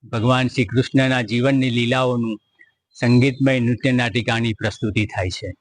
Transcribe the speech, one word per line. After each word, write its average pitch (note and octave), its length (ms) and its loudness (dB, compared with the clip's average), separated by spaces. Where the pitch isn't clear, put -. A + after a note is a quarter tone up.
ભગવાન B2+ 360 2
શ્રી B2 180 -2
કૃષ્ણના C3 560 0
જીવનની B2+ 480 0
લીલાઓનું A#2+ 680 0
સંગીતમય B2+ 600 2
નૃત્ય A#2+ 320 0
નાટિકાની A#2 600 0
પ્રસ્તુતિ G#2+ 520 -2
થાય F#2 240 -4
છે. F2+ 320 -10